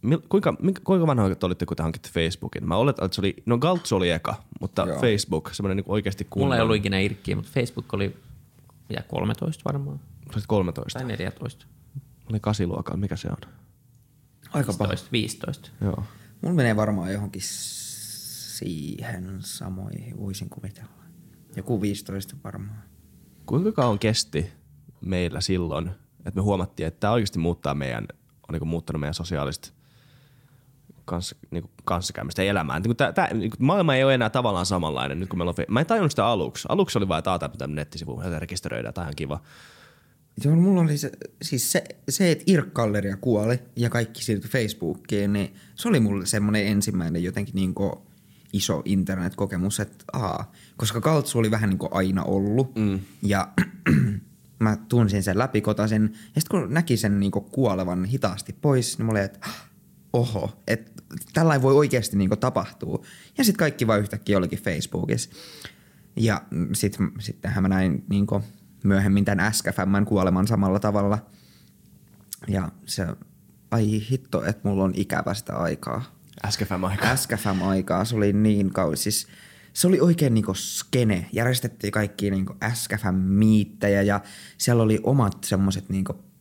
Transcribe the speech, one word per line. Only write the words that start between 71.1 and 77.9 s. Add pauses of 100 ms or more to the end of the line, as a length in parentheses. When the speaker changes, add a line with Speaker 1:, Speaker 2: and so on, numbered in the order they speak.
Speaker 2:
Ja (140)
se, (640)
ai
hitto,
et
mulla
on
ikävä
sitä
aikaa. (460)
Speaker 1:
S
K
F
M
aikaa.
Speaker 2:
S
K
F (140)
M
aikaa,